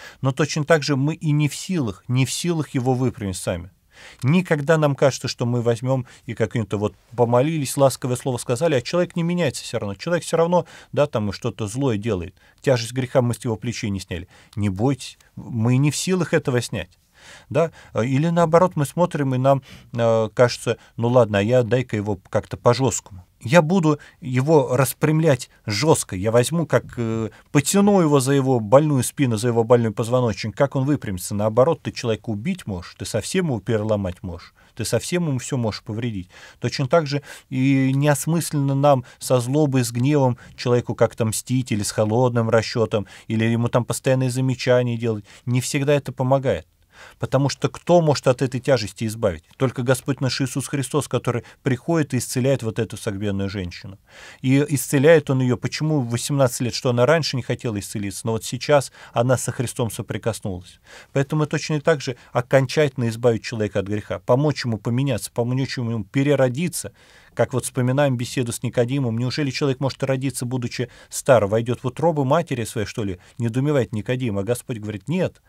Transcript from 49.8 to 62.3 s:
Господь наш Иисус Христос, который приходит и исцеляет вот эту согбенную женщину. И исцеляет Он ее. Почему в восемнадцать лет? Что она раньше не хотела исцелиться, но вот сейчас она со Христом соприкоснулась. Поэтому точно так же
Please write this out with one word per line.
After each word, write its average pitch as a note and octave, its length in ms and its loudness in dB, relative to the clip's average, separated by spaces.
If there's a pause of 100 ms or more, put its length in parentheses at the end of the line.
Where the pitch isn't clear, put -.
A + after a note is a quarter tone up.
Господь C3 360 -2
наш C3 200 -2
Иисус C3+ 260 -4
Христос, C#3+ 400 -4
который A#2+ 380 -4 (180)
приходит C#3 500 -2
и B2+ 60 0
исцеляет B2 460 0
вот A2 160 -4
эту A2 160 -6
согбенную G2 520 -4
женщину. F#2+ 500 -10 (440)
И C3+ 160 4 (120)
исцеляет D3 600 4
Он C3 100 0
ее. B2 160 2
Почему D3+ 440 -2
в A#2 100 -4
восемнадцать C3 520 0
лет? A#2 120 -4
Что - 160 -2
она A#2+ 160 2
раньше D3+ 300 0
не A#2 60 -4
хотела A#2+ 360 -4
исцелиться, G2+ 480 -8
но A2+ 60 -2
вот A2 100 -4
сейчас C#3 480 0 (220)
она B2 240 2
со - 160 -6
Христом A#2 400 -4
соприкоснулась. G#2 880 -8 (320)
Поэтому D3 340 0
точно D3+ 340 -4
так D#3+ 200 2
же B2+ 160 -8 (160)